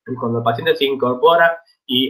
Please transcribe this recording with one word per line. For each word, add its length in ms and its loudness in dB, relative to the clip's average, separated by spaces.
y 80 -8
cuando 220 -4
el 60 -4
paciente 320 0
se 100 -2
incorpora 720 2
y 220 -2